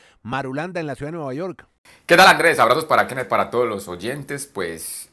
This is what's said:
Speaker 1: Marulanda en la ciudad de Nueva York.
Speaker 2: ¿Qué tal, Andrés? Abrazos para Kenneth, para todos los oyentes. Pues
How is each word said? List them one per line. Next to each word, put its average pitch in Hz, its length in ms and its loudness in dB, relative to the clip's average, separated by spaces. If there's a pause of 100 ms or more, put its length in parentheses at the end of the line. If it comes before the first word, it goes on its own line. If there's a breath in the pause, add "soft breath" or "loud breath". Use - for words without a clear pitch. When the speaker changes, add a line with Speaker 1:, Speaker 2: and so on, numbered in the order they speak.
(220 soft breath)
Speaker 1:
Marulanda 135 580 -8
en 160 60 -8
la 139 80 -8
ciudad 147 180 -12
de 175 60 -12
Nueva 139 160 -8
York. 175 320 -10 (400 soft breath)
Speaker 2:
¿Qué - 100 6
tal, 185 120 10
Andrés? 160 300 4
Abrazos 156 280 4
para 110 200 4
Kenneth, 123 220 -8
para 101 220 0
todos 120 180 0
los 101 180 -6
oyentes. 135 600 -8
Pues - 680 -8